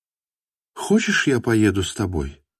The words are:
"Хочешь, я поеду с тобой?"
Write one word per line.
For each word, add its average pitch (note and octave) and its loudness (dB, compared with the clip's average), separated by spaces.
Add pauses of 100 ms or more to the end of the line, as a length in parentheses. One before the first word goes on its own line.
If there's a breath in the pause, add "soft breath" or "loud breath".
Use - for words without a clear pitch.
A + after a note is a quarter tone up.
(720)
"Хочешь, - 0
я B2+ 2
поеду G#2+ 2
с - -8
тобой?" E2+ -4 (180)